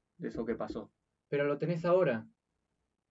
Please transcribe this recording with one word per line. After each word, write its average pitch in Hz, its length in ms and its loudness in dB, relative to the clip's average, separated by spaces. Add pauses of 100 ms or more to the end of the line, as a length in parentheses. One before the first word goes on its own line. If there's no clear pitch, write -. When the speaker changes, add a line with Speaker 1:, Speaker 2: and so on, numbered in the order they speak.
(180)
Speaker 1:
de 165 100 -6
eso 113 160 -6
que 113 100 -4
pasó. 107 380 -8 (380)
Speaker 2:
Pero 143 160 0
lo 143 100 0
tenés 165 300 -2
ahora. 165 400 4 (840)